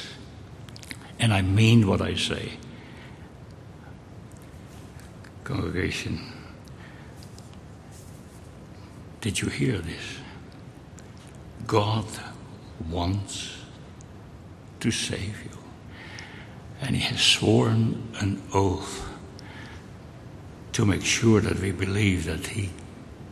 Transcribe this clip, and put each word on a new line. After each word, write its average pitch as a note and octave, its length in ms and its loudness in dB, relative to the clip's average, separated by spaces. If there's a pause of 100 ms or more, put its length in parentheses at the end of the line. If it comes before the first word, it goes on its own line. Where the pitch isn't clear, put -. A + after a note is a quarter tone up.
(1200)
And A2+ 120 8
I F#2+ 100 8
mean A2 440 10
what F#2+ 140 6
I F2+ 140 2
say. - 380 0 (3000)
Congregation, E2+ 880 -2 (3000)
did G#2+ 200 0
you - 80 0
hear C3+ 300 2
this? E2 400 -6 (1500)
God G#2+ 400 4 (840)
wants F#2 680 -2 (1200)
to A#2+ 100 2
save - 540 -2
you. - 140 -12 (1200)
And C3+ 160 0
he - 60 0
has - 180 0
sworn A2+ 880 6 (120)
an G2 200 2 (140)
oath G2 520 2 (1700)
to A2 140 4
make F#2+ 180 6
sure A2+ 380 8
that E2 180 2
we F#2+ 120 2
believe F#2+ 520 4
that E2 220 -2
he G2 240 -2 (600)